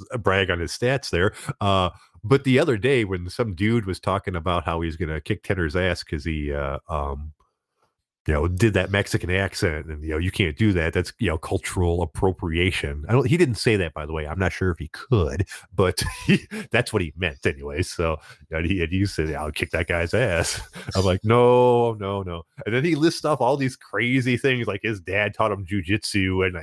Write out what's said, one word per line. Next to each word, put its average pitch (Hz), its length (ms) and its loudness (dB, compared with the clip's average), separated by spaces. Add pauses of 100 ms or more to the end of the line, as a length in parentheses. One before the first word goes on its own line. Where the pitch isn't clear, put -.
(200)
brag 95 320 2
on 87 80 0
his 82 120 -4
stats 131 380 -2
there. 90 240 2 (280)
Uh, 98 280 2 (340)
but 135 200 4
the 127 160 4
other 147 180 2
day 120 280 2
when 90 240 -6
some 107 260 -4
dude 107 300 2
was 92 140 -4
talking 95 360 -2
about 85 300 -2
how 82 160 -2
he's 82 160 -4
gonna 78 240 -4
kick 101 220 -4
Tedder's 85 320 -2
ass 90 280 0
'cause 73 200 -6
he, 76 300 -4
uh, 71 240 -4 (120)
um, 73 440 -6 (960)
you 78 60 2
know, 76 160 2
did 92 240 4
that 92 180 2
Mexican 101 400 0
accent 90 560 -2
and, 78 160 -10
you 78 80 -6
know, 78 60 -2
you 90 140 0
can't 80 260 0
do 107 160 4
that. 82 180 2
That's, 90 260 -2
you 104 120 0
know, 80 80 -2
cultural 87 680 -2
appropriation. 82 1040 -2
I 101 60 2
don't, 131 120 4
he 165 120 2
didn't 143 180 4
say 110 220 2
that, 85 160 -2
by 78 120 -8
the 76 60 -8
way. 80 160 -4
I'm 82 100 -6
not 95 140 2
sure 95 180 0
if 85 100 -2
he 76 100 -10
could, - 580 0 (260)
but 90 300 2 (100)
<laughs> - 120 -14
he, - 200 2 (240)
that's 117 220 0
what 107 100 0
he 78 140 -4
meant 80 300 -4
anyway. 73 380 -2
So, 82 360 -2 (320)
you 82 60 -4
know, 82 100 -2
he, 90 160 0
and 80 80 -4
he 95 140 2
said, 78 280 -2
"I'll 73 200 -6
kick - 180 -6
that 85 160 -2
guy's 85 260 -2
ass." 95 460 0 (200)
<laughs> - 160 -10
I'm 95 100 2
like, 95 180 2
"No, 120 720 6
no, 101 300 -4
no." 85 200 -8 (220)
And 107 100 -2
then 131 80 0
he 165 120 2
lists 160 280 0
off 151 160 0
all 127 160 4
these 131 220 -2
crazy 120 580 0
things, 123 320 0
like 101 160 -4
his 107 160 -2
dad 101 340 -2
taught 107 200 0
him 98 120 -6
jujitsu, 92 800 0
and 90 180 -2